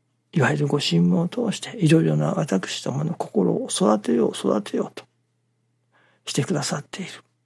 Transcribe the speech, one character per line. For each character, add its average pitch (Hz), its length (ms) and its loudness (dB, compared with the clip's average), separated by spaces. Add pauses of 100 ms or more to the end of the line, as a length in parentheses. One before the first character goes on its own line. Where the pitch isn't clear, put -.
(320)
い 160 80 2
わ 135 100 4
ゆ 151 60 0
る 147 100 0
ご 143 120 0
神 170 260 2
夢 175 140 4
を 170 100 0
通 233 240 -2
し - 80 -8
て、 - 160 -12
い 165 140 4
ろ 160 100 8
い 160 60 2
ろ 156 100 2
な 151 160 0
私 - 500 -2
ど - 80 -4
も 139 140 -2
の 160 80 -2
心 - 400 0
を 247 180 -4
育 214 300 2
て 233 140 -2
よ 233 140 2
う、 - 60 -4
育 - 280 0
て - 160 -6
よ - 60 -2
う - 100 -12
と - 100 -18 (1200)
し - 80 -10
て 147 100 0
く - 120 -4
だ 143 80 -2
さ 151 160 -4
っ 147 120 -12
て - 120 -10
い - 20 -12
る - 60 -14 (360)